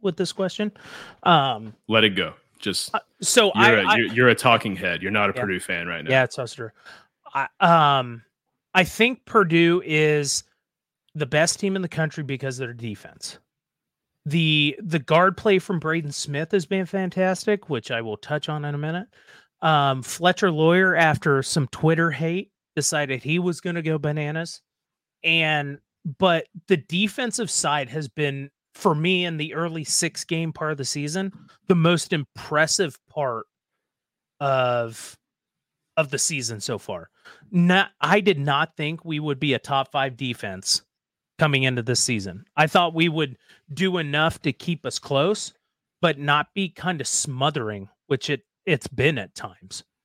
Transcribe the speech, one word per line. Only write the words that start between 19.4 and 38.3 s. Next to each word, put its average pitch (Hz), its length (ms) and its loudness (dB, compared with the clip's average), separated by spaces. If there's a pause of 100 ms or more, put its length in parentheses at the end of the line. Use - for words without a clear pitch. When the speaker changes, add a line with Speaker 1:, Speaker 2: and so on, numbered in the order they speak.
Speaker 1:
Um, 143 420 2
Fletcher 180 500 2
Loyer, 170 420 4
after 151 480 4
some 143 260 0
Twitter 165 440 2
hate, 165 380 -4 (260)
decided 143 460 -2
he 160 180 0
was 175 200 -2
gonna 175 220 -6
go 156 160 -2
bananas. 151 640 -4 (600)
And 156 540 0 (400)
but 170 280 2 (220)
the 190 80 4
defensive 208 760 -4
side 147 400 -2
has 143 180 -6
been, 139 420 -4 (240)
for 175 200 2
me, 180 300 0
in 170 120 -4
the 151 180 -6
early 160 300 -4
six-game 165 680 -4
part 156 200 -6
of 143 60 -6
the 139 60 -4
season, 160 480 -6 (360)
the 190 60 6
most 170 380 2
impressive 151 840 -2 (100)
part 120 380 -4 (920)
of, 123 760 -2 (800)
of 151 140 0
the 156 80 -6
season 117 420 -4
so 113 180 -6
far. - 320 -12 (400)
Not, 180 400 4 (100)
I 180 200 4
did 185 180 2